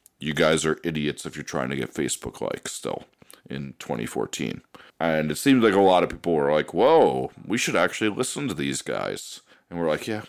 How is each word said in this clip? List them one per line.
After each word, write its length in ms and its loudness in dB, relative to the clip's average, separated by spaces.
"You 140 -6
guys 320 2
are 180 0
idiots 440 -4
if 100 -12
you're 80 -12
trying 240 -6
to 80 -6
get 180 -8
Facebook 460 -6
likes 320 -8
still," 320 -10
in 300 -10
twenty 280 -6
fourteen. 560 -6
And 320 0
it 60 -4
seemed 260 6
like 120 6
a 60 6
lot 220 6
of 60 2
people 260 -2
were 180 2
like, 220 0
"Whoa, 560 4
we 120 -2
should 180 -2
actually 340 0
listen 380 -6
to 60 -6
these 280 -4
guys." 580 -8
And 100 -10
we're 100 0
like, 200 -2
"Yeah, 200 -6